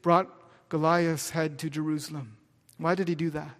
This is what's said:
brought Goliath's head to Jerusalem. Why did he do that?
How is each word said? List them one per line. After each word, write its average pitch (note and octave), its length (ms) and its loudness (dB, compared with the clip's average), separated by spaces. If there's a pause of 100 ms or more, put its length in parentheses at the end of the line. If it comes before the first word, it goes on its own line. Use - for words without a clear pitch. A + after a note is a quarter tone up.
brought E3+ 260 4 (400)
Goliath's E3 600 2
head D#3 300 -2
to D#3+ 100 -6
Jerusalem. D3 680 -6 (400)
Why E3 180 2
did F#3 120 -2
he E3+ 80 0
do E3 140 -2
that? D3 300 -8